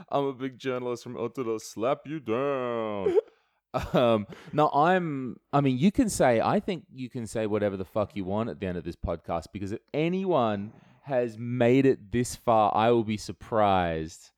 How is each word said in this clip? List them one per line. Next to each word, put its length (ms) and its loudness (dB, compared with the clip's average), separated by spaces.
I'm 160 -2
a 80 -4
big 260 -8
journalist 440 -6
from 120 -14
Otula. 460 -4
Slap 440 -4
you 140 -10
down. 1040 -2
<laughs> 40 -20
Um, 340 4
no, 220 2
I'm, 640 0
I 80 4
mean, 160 2
you 160 4
can 160 2
say, 320 4
I 180 2
think 240 -6
you 160 -12
can 160 -8
say 220 -4
whatever 300 0
the 80 -6
fuck 320 -4
you 80 -4
want 240 -2
at 100 -10
the 80 -4
end 100 -4
of 60 -8
this 140 -8
podcast, 560 -6
because 180 -8
if 80 -8
anyone 800 -2
has 340 -2
made 480 4
it 260 2
this 240 -2
far, 400 2
I 160 4
will 140 4
be 100 -2
surprised. 1200 0